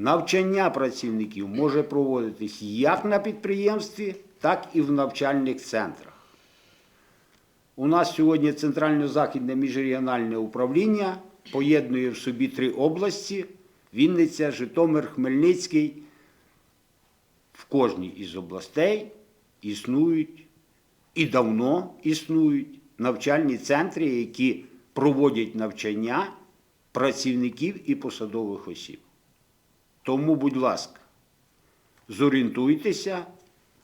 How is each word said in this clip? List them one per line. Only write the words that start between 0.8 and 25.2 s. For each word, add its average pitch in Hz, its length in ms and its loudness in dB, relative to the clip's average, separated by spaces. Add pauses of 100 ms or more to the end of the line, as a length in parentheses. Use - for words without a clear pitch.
може 143 340 2
проводитись 127 800 -2
як 131 420 2
на 208 140 2
підприємстві, 202 960 -2 (240)
так 180 340 0
і 165 60 2
в 143 120 2
навчальних 139 680 0
центрах. 101 500 -6 (1600)
У 135 100 -2
нас 165 280 4
сьогодні 156 380 4
Центрально-Західне 147 1040 0
міжрегіональне 131 800 0
управління 175 800 0 (340)
поєднує 131 580 2
в 110 60 -8
собі 127 320 -2
три 127 220 -2
області: 180 720 -2 (500)
Вінниця, 156 560 2
Житомир, 151 640 0
Хмельницький. 151 880 2 (1500)
В - 120 -20
кожній 98 440 0
із 92 280 -12
областей 147 760 -2 (500)
існують 147 840 -2 (680)
і 160 120 0
давно 127 640 2 (120)
існують 156 800 0 (180)
навчальні 131 580 0
центри, 156 500 -2
які 120 580 0 (280)
проводять 135 640 2